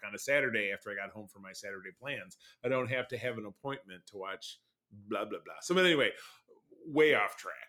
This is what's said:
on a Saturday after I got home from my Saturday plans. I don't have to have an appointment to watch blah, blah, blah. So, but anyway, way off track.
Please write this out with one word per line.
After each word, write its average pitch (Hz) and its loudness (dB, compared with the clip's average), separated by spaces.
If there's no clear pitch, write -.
on 101 -10
a 101 -8
Saturday 123 2
after 101 -8
I - -10
got 98 -8
home 104 -14
from 98 -20
my 95 -14
Saturday 95 -12
plans. 117 -10
I 123 -2
don't 127 2
have 127 -2
to 120 -4
have 117 -4
an 107 -8
appointment 98 -10
to 104 -16
watch 95 -10
blah, 104 -4
blah, 107 -6
blah. 80 -14
So, - 0
but 185 6
anyway, 143 6
way 151 8
off 101 2
track. - -10